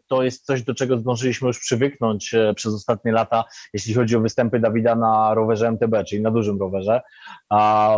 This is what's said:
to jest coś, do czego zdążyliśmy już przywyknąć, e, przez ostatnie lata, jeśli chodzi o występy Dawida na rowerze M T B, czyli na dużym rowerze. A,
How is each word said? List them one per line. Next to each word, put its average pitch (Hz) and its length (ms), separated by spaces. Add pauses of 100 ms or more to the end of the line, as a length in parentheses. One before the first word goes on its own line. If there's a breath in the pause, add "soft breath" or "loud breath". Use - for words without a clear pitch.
to 131 160
jest 127 220
coś, 131 180
do 117 120
czego 127 240
zdążyliśmy 123 500
już 120 100
przywyknąć, 117 760
e, 107 200
przez 107 200
ostatnie 110 380
lata, 113 320 (300 loud breath)
jeśli 107 200
chodzi 120 220
o 110 40
występy 113 400
Dawida 113 340
na 110 400
rowerze 110 340
M 113 100
T 117 100
B, 107 160
czyli 104 180
na 110 80
dużym 104 300
rowerze. 98 400 (500 loud breath)
A, 107 480